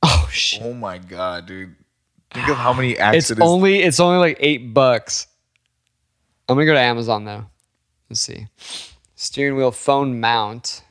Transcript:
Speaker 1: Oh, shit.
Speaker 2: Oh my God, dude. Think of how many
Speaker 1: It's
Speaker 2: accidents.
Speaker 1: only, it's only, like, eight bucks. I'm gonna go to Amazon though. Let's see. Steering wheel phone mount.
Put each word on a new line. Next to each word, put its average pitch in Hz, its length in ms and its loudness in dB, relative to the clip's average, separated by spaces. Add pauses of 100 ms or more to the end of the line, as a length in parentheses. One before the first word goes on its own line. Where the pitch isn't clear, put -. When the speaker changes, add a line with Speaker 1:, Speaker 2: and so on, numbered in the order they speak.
Speaker 1:
Oh, 82 240 4
shit. - 320 -4
Speaker 2:
Oh 120 120 -8
my 98 240 -10
God, 90 480 -8
dude. 92 280 -16 (580)
Think 123 180 -4
of 143 60 0
how 123 180 0
many 127 180 0
Speaker 1:
It's - 80 -4
Speaker 2:
accidents. 117 460 4
Speaker 1:
only, 185 360 4
it's 175 180 2
only, 175 180 4
like, 170 220 2
eight 127 340 -2
bucks. 127 520 2 (1200)
I'm 127 100 2
gonna 151 100 4
go 156 80 4
to 139 60 4
Amazon 117 440 -2
though. 104 220 -14 (640)
Let's 110 100 -6
see. - 280 -10 (680)
Steering 139 420 -4
wheel 131 140 2
phone 139 500 -2
mount. 113 720 -4